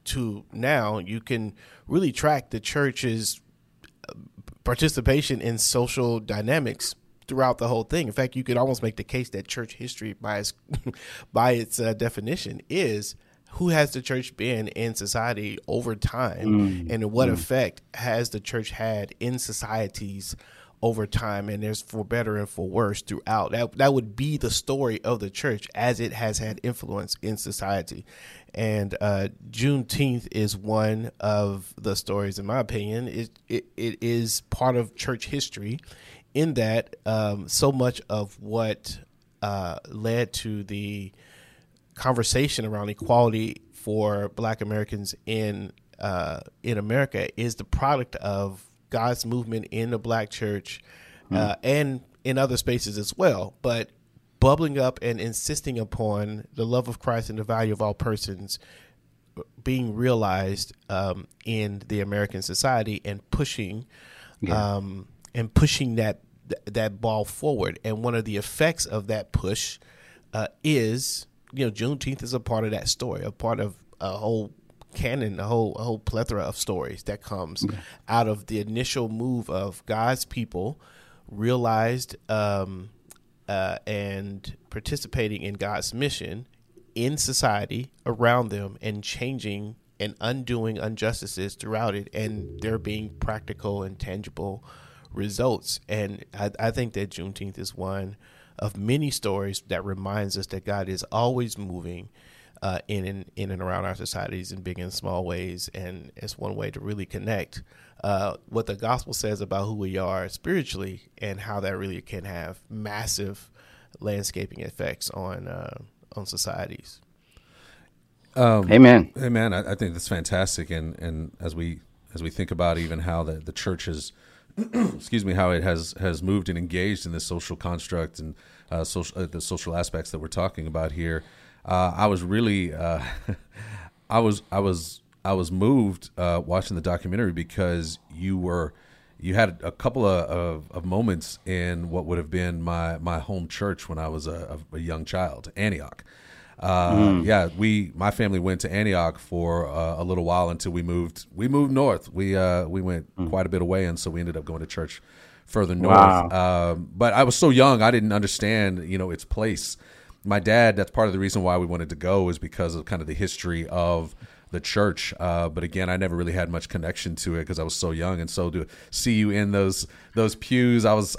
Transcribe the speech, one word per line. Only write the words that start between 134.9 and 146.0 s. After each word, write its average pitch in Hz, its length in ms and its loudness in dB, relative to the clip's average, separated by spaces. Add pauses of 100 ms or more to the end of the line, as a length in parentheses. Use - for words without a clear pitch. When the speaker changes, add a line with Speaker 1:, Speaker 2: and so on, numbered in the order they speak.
Speaker 3:
I 98 80 2
was 90 180 0
moved, 101 640 2
uh, 87 280 2
watching 92 300 -2
the 85 60 -2
documentary 90 520 0
because 85 640 -2 (140)
you 92 240 -2
were, 87 360 0 (460)
you 92 160 -2
had 104 280 4
a 80 80 -4
couple 120 340 0
of, 92 240 4
of, 85 420 -4
of 87 140 -8
moments 92 600 0
in 87 440 -2
what 85 160 -2
would 85 120 0
have 78 120 -4
been 87 320 -2
my, 82 380 -2
my 82 200 -2
home 87 280 -6
church - 420 -4
when 80 80 -4
I 80 100 -4
was 80 200 -6
a, 80 320 -8 (120)
a, 78 60 -10
a - 20 -6
young 82 240 -4
child, 85 520 -4
Antioch. 95 480 -4 (560)